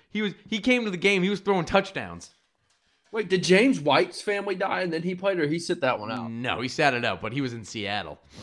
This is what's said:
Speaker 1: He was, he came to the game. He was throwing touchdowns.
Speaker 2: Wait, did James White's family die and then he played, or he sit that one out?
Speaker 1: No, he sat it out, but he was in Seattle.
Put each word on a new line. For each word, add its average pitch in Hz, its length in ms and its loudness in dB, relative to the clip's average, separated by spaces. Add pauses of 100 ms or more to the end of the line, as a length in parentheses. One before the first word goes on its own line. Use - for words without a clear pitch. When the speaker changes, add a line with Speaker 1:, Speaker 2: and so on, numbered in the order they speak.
(120)
Speaker 1:
He 208 100 -4
was, 202 120 -2 (140)
he 214 120 -4
came 247 260 2
to 208 60 -2
the 180 60 -4
game. 190 260 2
He 190 60 2
was 202 120 -2
throwing 196 240 0
touchdowns. 117 640 -2 (840)
Speaker 2:
Wait, 208 180 -4
did 185 140 4
James 190 360 6
White's 147 420 4
family 202 340 -2
die 190 260 -2
and 180 120 -2
then 160 100 -2
he 185 120 -4
played, 185 240 0
or 151 80 2
he 143 120 -2
sit - 220 -4
that 127 180 2
one 107 120 -6
out? 117 200 -6
Speaker 1:
No, 113 300 -4
he 127 60 -4
sat 143 260 0
it 120 100 -2
out, 110 180 -2
but 110 120 -6
he 143 80 -2
was 127 120 -4
in 117 120 -12
Seattle. 98 520 -6 (240)